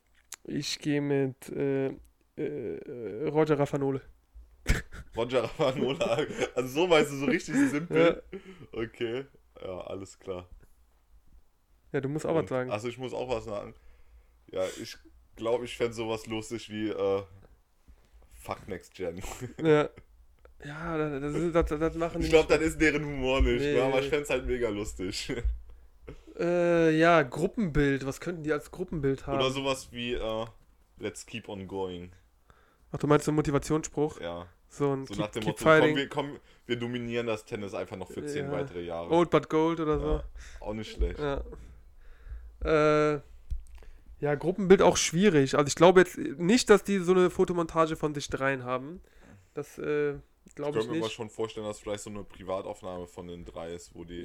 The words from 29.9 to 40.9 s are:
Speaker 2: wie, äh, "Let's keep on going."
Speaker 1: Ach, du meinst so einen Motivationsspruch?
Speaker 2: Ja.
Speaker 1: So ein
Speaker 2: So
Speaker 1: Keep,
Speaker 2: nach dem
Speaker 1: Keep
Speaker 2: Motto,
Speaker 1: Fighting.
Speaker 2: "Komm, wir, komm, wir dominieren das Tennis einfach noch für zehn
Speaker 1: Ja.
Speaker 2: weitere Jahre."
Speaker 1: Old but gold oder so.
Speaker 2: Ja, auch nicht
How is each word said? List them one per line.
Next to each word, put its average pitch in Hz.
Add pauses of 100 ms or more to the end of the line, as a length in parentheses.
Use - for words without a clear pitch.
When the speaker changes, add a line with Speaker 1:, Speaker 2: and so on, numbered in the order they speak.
Speaker 2:
wie, 120
äh, 110 (520)
"Let's -
keep 110
on 95
going." 90 (800)
Speaker 1:
Ach, 143
du -
meinst 147
so -
einen 151
Motivationsspruch? 151
Speaker 2:
Ja. 85 (200)
Speaker 1:
So 139
ein 135
Speaker 2:
So -
Speaker 1:
Keep, -
Speaker 2:
nach 104
dem -
Speaker 1:
Keep -
Speaker 2:
Motto, -
Speaker 1:
Fighting. 156
Speaker 2:
"Komm, 151
wir, 139
komm, 143 (260)
wir 120
dominieren 120
das 110
Tennis 101
einfach 92
noch 92
für -
zehn 143
Speaker 1:
Ja. 143
Speaker 2:
weitere -
Jahre." 85
Speaker 1:
Old 170
but 147
gold 160
oder 151
so. 147
Speaker 2:
Ja, 151 (360)
auch 107
nicht 110